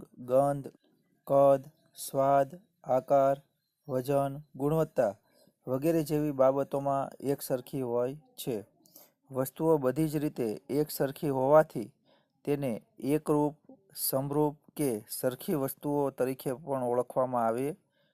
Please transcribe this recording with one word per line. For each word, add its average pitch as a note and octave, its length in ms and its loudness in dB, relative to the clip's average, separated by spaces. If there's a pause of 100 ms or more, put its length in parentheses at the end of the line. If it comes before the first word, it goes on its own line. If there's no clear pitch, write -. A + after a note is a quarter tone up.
(180)
ગંધ, C3+ 500 2 (580)
કદ, C#3 360 6 (320)
સ્વાદ, C#3 560 0 (340)
આકાર, C#3 520 2 (520)
વજન, C#3 520 -2 (160)
ગુણવત્તા D3 560 0 (540)
વગેરે D3+ 360 0
જેવી D3+ 280 -2
બાબતોમાં C#3 800 0 (100)
એક C#3 220 -2
સરખી C3 380 -6
હોય B2 360 -2 (200)
છે. B2 200 -4 (760)
વસ્તુઓ D3 480 0
બધી C3+ 300 0
જ D3 80 -4
રીતે C#3+ 320 -2 (200)
એક D3 220 -2
સરખી C#3+ 380 -2
હોવાથી C3+ 600 4 (560)
તેને C#3+ 260 -2 (340)
એકરૂપ, D3 500 0 (400)
સમરૂપ C#3+ 640 -2 (200)
કે A#2 320 -2
સરખી C3 460 -4
વસ્તુઓ C#3+ 560 -2
તરીકે C3 440 -4
પણ C#3 280 -6
ઓળખવામાં B2 640 0
આવે A#2+ 220 -2 (460)